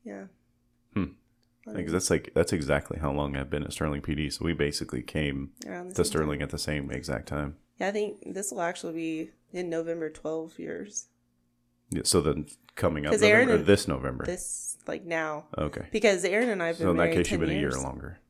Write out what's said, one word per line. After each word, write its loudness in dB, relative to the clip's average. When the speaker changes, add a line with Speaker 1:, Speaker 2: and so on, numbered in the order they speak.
Speaker 1:
Yeah. -10
Speaker 2:
Hmm. 0
Speaker 1:
Eleven -6
Speaker 2:
Like, -4
that's, 0
like, 2
that's 4
exactly 0
how 0
long 0
I've -4
been -2
at -8
Sterling -2
P -2
D. -2
So -6
we 2
basically -2
came -2
Speaker 1:
Around -10
the -14
Speaker 2:
to 2
Speaker 1:
same 0
Speaker 2:
Sterling 0
Speaker 1:
time. -2
Speaker 2:
at -8
the -6
same -2
exact -4
time. -4
Speaker 1:
Yeah, 0
I 0
think -4
this -6
will -6
actually -4
be -6
in -4
November, -2
twelve -6
years. -10
Speaker 2:
Yeah, 0
so 6
then 0
coming 0
up 2
Speaker 1:
'Cause 4
Aaron 8
Speaker 2:
November, 4
or 6
Speaker 1:
and 2
Speaker 2:
this 6
November? -2
Speaker 1:
This, -6
like, -6
now. -4
Speaker 2:
Okay. -2
Speaker 1:
Because 4
Aaron 2
and 0
I 0
have -2
Speaker 2:
So -2
Speaker 1:
been 6
Speaker 2:
in 6
that 6
Speaker 1:
married 4
Speaker 2:
case, 4
you've 2
Speaker 1:
ten 2
Speaker 2:
been 2
a 2
year 2
Speaker 1:
years. -2
Speaker 2:
longer. -8